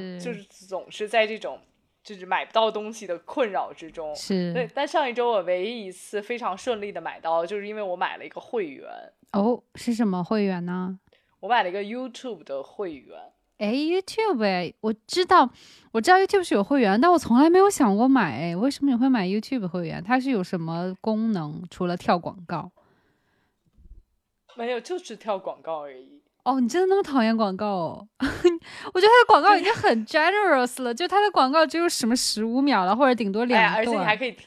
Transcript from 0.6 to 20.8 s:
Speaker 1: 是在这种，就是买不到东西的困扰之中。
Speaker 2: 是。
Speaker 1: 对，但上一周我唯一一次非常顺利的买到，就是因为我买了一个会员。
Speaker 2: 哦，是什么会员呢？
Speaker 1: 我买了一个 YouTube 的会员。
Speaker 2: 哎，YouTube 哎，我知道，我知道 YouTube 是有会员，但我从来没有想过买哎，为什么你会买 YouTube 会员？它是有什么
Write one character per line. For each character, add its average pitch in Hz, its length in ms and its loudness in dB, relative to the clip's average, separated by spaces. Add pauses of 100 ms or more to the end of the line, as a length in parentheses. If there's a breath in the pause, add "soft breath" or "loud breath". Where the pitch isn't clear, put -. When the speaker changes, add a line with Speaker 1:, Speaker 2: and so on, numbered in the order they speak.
Speaker 1:
是 214 160 -8
在 220 200 2
这 214 100 -8
种， 143 220 -12 (440)
就 214 120 -18
是 185 100 -18
买 180 180 -2
不 - 80 -14
到 220 200 2
东 214 200 -8
西 220 140 -16
的 175 140 -6
困 240 320 -4
扰 139 200 -4
之 160 200 -18
中。 156 240 -10
Speaker 2:
是。 180 380 -4
Speaker 1:
对， 247 200 -4
但 294 140 -2
上 294 200 0
一 240 60 -6
周 240 200 0
我 196 100 2
唯 180 200 -2
一 226 220 -8
一 185 60 -12
次 - 280 -10
非 233 160 -8
常 208 220 -6
顺 226 240 -4
利 202 100 -10
的 180 80 -8
买 160 200 -10
到， 165 260 0
就 202 140 -6
是 202 80 -10
因 214 80 -10
为 214 80 -6
我 180 120 -6
买 175 220 -4
了 117 80 -14
一 151 40 -14
个 - 120 -16
会 214 240 -6
员。 131 240 -14 (440)
Speaker 2:
哦， 214 280 0 (140)
是 - 180 -4
什 220 140 0
么 180 160 -2
会 208 220 0
员 175 200 -2
呢？ 185 320 -6 (440)
Speaker 1:
我 185 60 -12
买 226 140 2
了 185 80 0
一 - 20 -8
个 202 120 -4
YouTube 233 600 -10
的 139 200 -8
会 175 320 -10
员。 92 200 -20 (440)
Speaker 2:
哎， 208 140 -2
YouTube 339 680 -2
哎， 185 380 0
我 220 140 -2 (120)
知 359 200 0
道， 330 240 6 (420 soft breath)
我 220 80 0
知 226 100 -2
道 370 80 8
YouTube 381 280 4
是 320 100 0
有 202 80 4
会 277 160 2
员， 208 200 4
但 339 120 6
我 339 60 6
从 233 200 2
来 311 120 8
没 359 100 8
有 392 100 8
想 233 240 4
过 226 140 4
买 185 320 2
哎， 170 160 -4
为 247 160 0
什 277 140 -4
么 285 40 4
你 240 80 2
会 262 120 4
买 214 180 2
YouTube 214 400 -2
会 175 180 -4
员？ 156 160 -8
它 226 160 0
是 262 140 -2
有 202 100 0
什 180 180 -4
么 170 420 -6